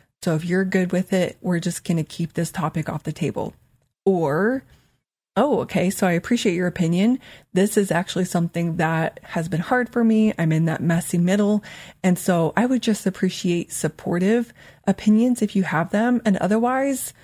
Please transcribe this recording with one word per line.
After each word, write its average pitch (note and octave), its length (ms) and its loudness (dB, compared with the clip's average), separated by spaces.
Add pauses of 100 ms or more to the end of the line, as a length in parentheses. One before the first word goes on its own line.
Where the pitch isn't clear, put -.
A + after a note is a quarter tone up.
(220)
so E3+ 120 0
if D#3+ 100 -2
you're F3+ 200 0
good F#3 280 0
with F#3 200 -2
it, F3+ 280 -2
we're F3 200 -2
just E3+ 240 -6
gonna E3 200 0
keep - 280 -8
this E3+ 180 -4
topic D#3 380 -4
off - 160 -6
the D#3 80 -6
table. - 420 -6 (500)
Or, F#3+ 600 0 (720)
"Oh, A3+ 240 2
okay, F3 300 0
so G3 160 0
I F3+ 60 2
appreciate A3+ 420 0
your F3+ 120 0
opinion. F3+ 540 0 (320)
This G3 240 2
is G3+ 140 2
actually F#3 340 -2
something E3+ 520 -2
that E3 460 -2
has E3 260 -6
been E3+ 120 -2
hard B3 280 0
for A#3+ 140 -2
me. A3 360 4
I'm D#3+ 140 2
in D#3+ 120 2
that D#3+ 180 -2
messy E3+ 360 0
middle. G3+ 440 2 (400)
And F3+ 160 2
so E3+ 380 0
I A#3 100 2
would B3+ 160 0
just G#3+ 240 0
appreciate F3+ 680 -2
supportive G3 800 -2 (340)
opinions A3 560 4
if G#3 120 0
you F#3+ 100 2
have E3 260 -2
them. A#3 340 2
And G3 140 4
otherwise, B3+ 720 0 (120)